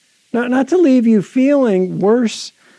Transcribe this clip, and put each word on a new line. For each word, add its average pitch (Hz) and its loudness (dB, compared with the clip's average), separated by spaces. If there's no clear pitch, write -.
Not, 240 -4
not 262 -2
to 339 -2
leave 262 2
you 220 2
feeling 233 -2
worse 220 -2